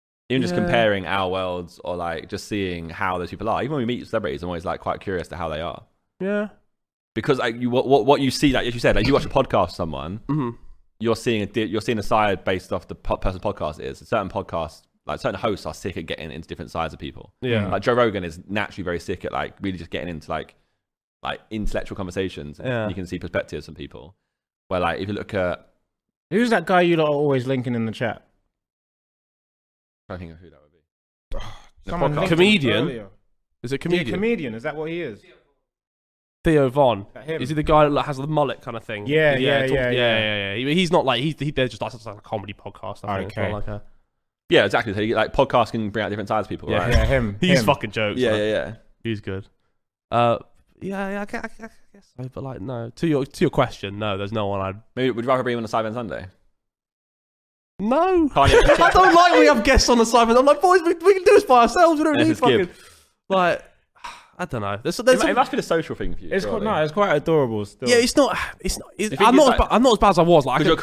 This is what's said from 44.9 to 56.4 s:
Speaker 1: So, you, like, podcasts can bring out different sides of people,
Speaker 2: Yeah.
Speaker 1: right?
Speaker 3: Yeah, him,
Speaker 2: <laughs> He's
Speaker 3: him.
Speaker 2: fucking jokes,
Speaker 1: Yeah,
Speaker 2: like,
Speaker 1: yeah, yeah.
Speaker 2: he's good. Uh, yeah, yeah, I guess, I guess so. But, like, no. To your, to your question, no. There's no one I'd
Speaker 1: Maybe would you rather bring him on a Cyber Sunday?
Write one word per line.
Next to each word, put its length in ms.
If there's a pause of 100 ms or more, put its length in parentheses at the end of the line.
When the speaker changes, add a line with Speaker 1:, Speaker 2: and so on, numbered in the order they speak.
Speaker 1:
So, 60
you, 160
like, 160
podcasts 400
can 180
bring 140
out 60
different 180
sides 180
of 20
people, 220
Speaker 2:
Yeah. 80
Speaker 1:
right? 140
Speaker 3:
Yeah, 120
him, 320
Speaker 2:
<laughs> 40
He's 200
Speaker 3:
him. 60
Speaker 2:
fucking 240
jokes, 300
Speaker 1:
Yeah, 120
Speaker 2:
like, 60
Speaker 1:
yeah, 80
yeah. 280 (280)
Speaker 2:
he's 180
good. 280 (640)
Uh, 260 (420)
yeah, 300
yeah, 120
I 20
guess, 200 (160)
I 80 (240)
guess 140 (100)
so. 160
But, 120
like, 160
no. 360
To 120
your, 160
to 160
your 100
question, 480
no. 200
There's 140
no 140
one 140
I'd 160 (180)
Speaker 1:
Maybe 160
would 140
you 40
rather 140
bring 120
him 40
on 60
a 40
Cyber 240
Sunday? 340 (1500)